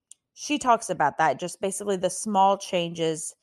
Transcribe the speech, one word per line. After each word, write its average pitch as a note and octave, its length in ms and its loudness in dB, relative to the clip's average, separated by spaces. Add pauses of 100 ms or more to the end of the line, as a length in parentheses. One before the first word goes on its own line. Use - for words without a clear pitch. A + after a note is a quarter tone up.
(340)
she - 240 -4
talks A#3 320 2
about D#3 280 0
that, D3 220 2
just F3 200 -10
basically G3 380 -2
the F3+ 120 -2
small G3 480 2
changes E3+ 840 -4